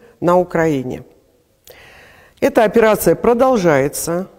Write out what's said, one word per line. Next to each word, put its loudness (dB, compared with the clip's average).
на 2
Украине. -4
Эта 2
операция 2
продолжается. 0